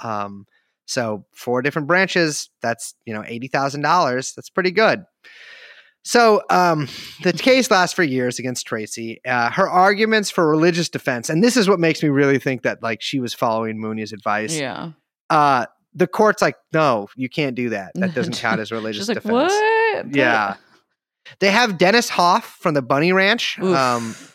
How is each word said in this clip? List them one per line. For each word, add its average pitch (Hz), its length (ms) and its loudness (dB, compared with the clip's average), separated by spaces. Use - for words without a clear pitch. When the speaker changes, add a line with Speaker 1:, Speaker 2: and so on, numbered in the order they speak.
Speaker 1:
Um, 101 420 -8
so 110 480 -6
four 123 300 -4
different 143 240 -2
branches, 170 640 0
that's, - 320 -6
you 110 120 -10
know, 107 100 -8
eighty 117 220 -10
thousand 139 340 -2
dollars. 147 540 0
That's - 160 -20
pretty 180 180 -2
good. 175 360 2
So, 226 460 4
um, 175 380 2
the 180 120 2
case 254 360 2
lasts 180 240 2
for - 100 -2
years 127 360 -2
against 123 260 -8
Tracy. 113 600 -8
Uh, 120 260 0
her 143 180 0
arguments 202 640 2
for 170 180 2
religious 165 400 2
defense, 123 400 -4
and 165 140 2
this 240 120 4
is 202 140 4
what 196 100 2
makes 165 220 0
me 160 80 2
really 139 300 4
think 131 240 -4
that, 110 180 -4
like, 113 220 -6
she - 160 -6
was 120 160 -6
following 113 440 -2
Mooney's 110 320 -6
advice. 107 460 -4
Speaker 2:
Yeah. 143 340 -8
Speaker 1:
Uh, 143 380 2
the 170 140 0
court's 208 340 2
like, 156 140 2
"No, 131 420 2
you 127 140 -6
can't 139 260 -2
do 123 140 -2
that. 98 260 -6
That 180 200 -2
doesn't 120 220 -2
count 113 220 -2
Speaker 2:
<laughs> - 20 -4
Speaker 1:
as 107 100 -10
religious 110 320 -6
Speaker 2:
She's 220 60 -4
like, - 120 -2
Speaker 1:
defense." 214 120 -4
Speaker 2:
"What?" 427 640 0
Speaker 1:
Yeah. 113 400 2
They 196 120 2
have 214 260 2
Dennis 202 320 2
Hoff 185 360 2
from - 280 -4
the 143 80 0
Bunny 143 320 0
Ranch. 196 480 0
Speaker 2:
Oof. 185 160 0
Speaker 1:
Um, 120 380 0